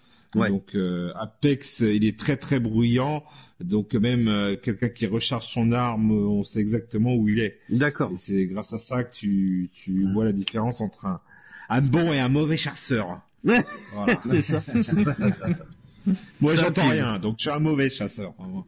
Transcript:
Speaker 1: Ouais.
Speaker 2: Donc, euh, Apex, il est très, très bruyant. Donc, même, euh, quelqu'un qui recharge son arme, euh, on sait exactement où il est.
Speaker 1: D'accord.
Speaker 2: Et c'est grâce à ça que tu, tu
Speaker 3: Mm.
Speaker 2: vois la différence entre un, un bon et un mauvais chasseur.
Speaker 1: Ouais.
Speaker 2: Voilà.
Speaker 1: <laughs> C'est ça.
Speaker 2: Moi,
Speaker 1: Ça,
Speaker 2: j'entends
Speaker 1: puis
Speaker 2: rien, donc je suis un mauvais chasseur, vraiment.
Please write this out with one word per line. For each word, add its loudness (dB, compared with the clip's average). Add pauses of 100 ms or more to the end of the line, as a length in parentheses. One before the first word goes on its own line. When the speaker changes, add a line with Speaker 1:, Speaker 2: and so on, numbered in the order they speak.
(360)
Speaker 1:
Ouais. 4
Speaker 2:
Donc, -4
euh, -2
Apex, -2
il 2
est 0
très, -2
très 0
bruyant. 2 (360)
Donc, -2
même, 2
euh, 0
quelqu'un -2
qui -6
recharge -2
son 2
arme, 2
euh, 2
on 0
sait -4
exactement 0
où 4
il 2
est. -2 (100)
Speaker 1:
D'accord. 0
Speaker 2:
Et -6
c'est 0
grâce -6
à -6
ça -4
que -14
tu, 0
tu -10 (140)
Speaker 3:
Mm. 0
Speaker 2:
vois 2
la 2
différence -2
entre -8
un, -4 (500)
un 2
bon 2
et 0
un 0
mauvais 2
chasseur. -4 (220)
Speaker 1:
Ouais. 4 (300)
Speaker 2:
Voilà. 0
Speaker 1:
<laughs> -6 (460)
C'est 4 (220)
ça. 0 (1300)
Speaker 2:
Moi, 4
Speaker 1:
Ça, 4
Speaker 2:
j'entends 0
Speaker 1:
puis 4
Speaker 2:
rien, 0
donc -2
je -4
suis -2
un -2
mauvais 2
chasseur, -6
vraiment. -10